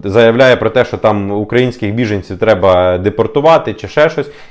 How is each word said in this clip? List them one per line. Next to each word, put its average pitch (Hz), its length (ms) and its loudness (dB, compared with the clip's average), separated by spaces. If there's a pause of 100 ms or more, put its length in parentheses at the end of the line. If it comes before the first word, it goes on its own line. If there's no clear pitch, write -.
заявляє 117 520 4
про 110 140 -2
те, 123 140 0
що 110 120 -8
там 101 340 -2
українських 110 640 -4
біженців 104 440 -4
треба 92 600 2
депортувати 120 760 0
чи - 140 -14
ще 156 220 0
щось, 151 200 -6 (200)